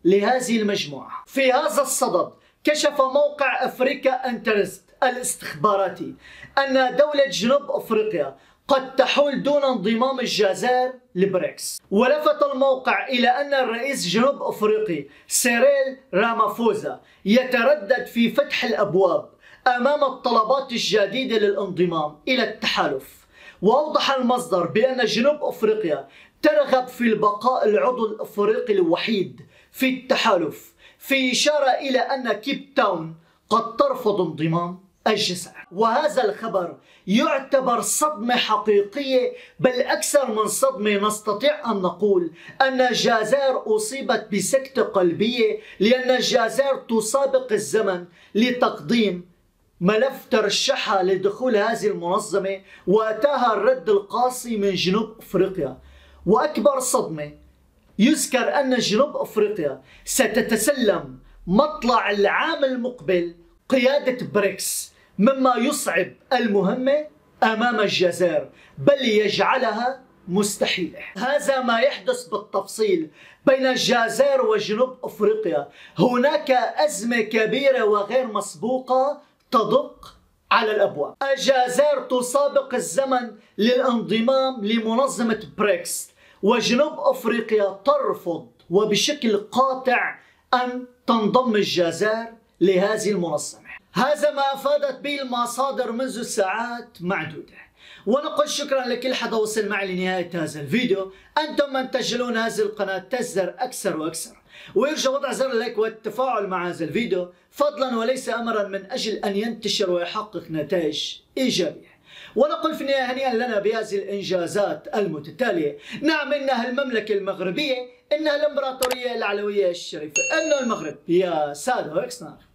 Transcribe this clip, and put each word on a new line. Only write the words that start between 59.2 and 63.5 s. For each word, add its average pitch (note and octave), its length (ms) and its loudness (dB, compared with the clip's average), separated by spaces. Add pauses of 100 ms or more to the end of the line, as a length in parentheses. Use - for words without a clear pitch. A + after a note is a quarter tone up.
ستتسلم A3 1120 0 (280)
مطلع G3+ 640 2
العام G#3 520 0
المقبل F#3+ 720 -2 (340)